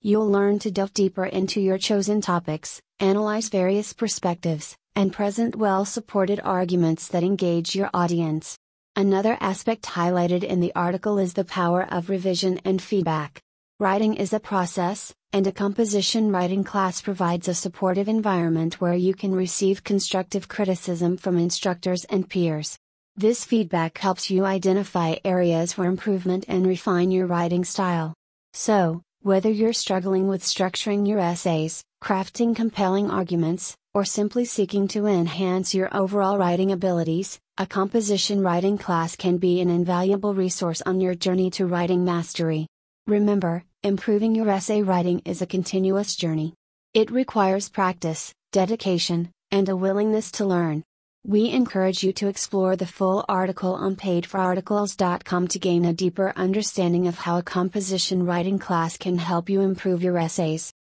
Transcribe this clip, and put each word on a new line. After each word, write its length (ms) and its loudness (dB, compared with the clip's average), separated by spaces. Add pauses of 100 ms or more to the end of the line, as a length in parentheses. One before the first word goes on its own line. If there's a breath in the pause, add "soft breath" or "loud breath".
you'll 280 2
learn 300 2
to 100 -4
delve 240 -2
deeper 320 0
into 340 -2
your 180 2
chosen 440 0
topics, 600 -4 (200)
analyze 480 0
various 440 0
perspectives, 840 -4 (200)
and 180 2
present 420 -2
well-supported 880 0
arguments 640 0
that 140 0
engage 520 0
your 180 0
audience. 640 0 (380)
Another 440 2
aspect 440 -2
highlighted 600 0
in 180 0
the 120 0
article 460 0
is 140 0
the 120 0
power 460 0
of 180 -4
revision 560 0
and 160 2
feedback. 580 -2 (400)
Writing 360 2
is 180 -2
a 60 2
process, 760 -2 (180)
and 140 2
a 60 0
composition 800 0
writing 320 2
class 380 -2
provides 460 -2
a 60 0
supportive 560 -2
environment 720 0
where 140 2
you 180 2
can 200 -2
receive 500 0
constructive 640 -2
criticism 720 -2
from 200 0
instructors 680 -2
and 240 -2
peers. 500 -2 (360)
This 280 0
feedback 540 0
helps 320 -2
you 160 2
identify 720 0 (100)
areas 480 2
for 120 -2
improvement 600 0
and 180 2
refine 460 2
your 160 2
writing 380 0
style. 480 -2 (400)
So, 480 2 (200)
whether 280 2
you're 240 2
struggling 560 0
with 120 -2
structuring 640 -2
your 140 2
essays, 640 0 (180)
crafting 540 0
compelling 560 0
arguments, 640 -2 (180)
or 120 2
simply 400 0
seeking 440 0
to 160 -2
enhance 720 0
your 180 -2
overall 440 0
writing 340 2
abilities, 640 -2 (200)
a 80 -2
composition 760 0
writing 360 2
class 400 -2
can 180 0
be 240 2
an 100 2
invaluable 640 2
resource 500 -2
on 180 0
your 120 2
journey 380 0
to 140 -2
writing 400 2
mastery. 640 -2 (380)
Remember, 600 2 (180)
improving 500 2
your 160 0
essay 320 0
writing 440 2
is 160 -4
a 40 -4
continuous 720 0
journey. 380 -2 (400)
It 180 4
requires 560 0
practice, 640 -2 (200)
dedication, 800 0 (200)
and 160 2
a 80 0
willingness 560 0
to 140 -2
learn. 400 0 (400)
We 240 2
encourage 520 0
you 120 0
to 160 -2
explore 480 0
the 80 -4
full 420 -2
article 480 -2
on 220 -4
paid 280 -2
for 140 -6
articles 560 0
dot 300 0
com 240 0
to 100 -4
gain 240 2
a 100 2
deeper 440 0
understanding 720 0
of 100 -2
how 200 -2
a 60 -2
composition 800 -2
writing 320 0
class 400 -2
can 200 -2
help 320 -2
you 100 2
improve 420 0
your 160 2
essays. 540 -2 (280)